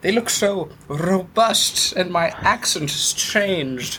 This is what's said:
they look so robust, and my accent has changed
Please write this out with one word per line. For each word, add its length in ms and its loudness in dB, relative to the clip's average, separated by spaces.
they 120 0
look 180 0
so 380 0
robust, 1040 2
and 180 0
my 180 2
accent 640 0
has 220 -2
changed 840 -2